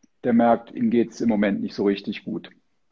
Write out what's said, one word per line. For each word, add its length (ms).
der 100
merkt, 380
ihm 180
geht's 320
im 80
Moment 320
nicht 140
so 100
richtig 400
gut? 240